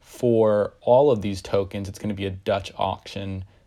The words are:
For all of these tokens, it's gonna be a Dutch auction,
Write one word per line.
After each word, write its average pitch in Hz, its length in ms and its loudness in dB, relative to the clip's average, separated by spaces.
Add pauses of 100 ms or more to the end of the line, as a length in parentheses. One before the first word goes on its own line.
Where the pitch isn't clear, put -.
For 107 800 2
all 135 300 6
of 107 100 2
these 101 200 -6
tokens, 98 460 -4
it's 98 100 -12
gonna 107 160 -6
be 98 120 -6
a 98 60 -4
Dutch 98 440 -4
auction, 95 720 -6 (220)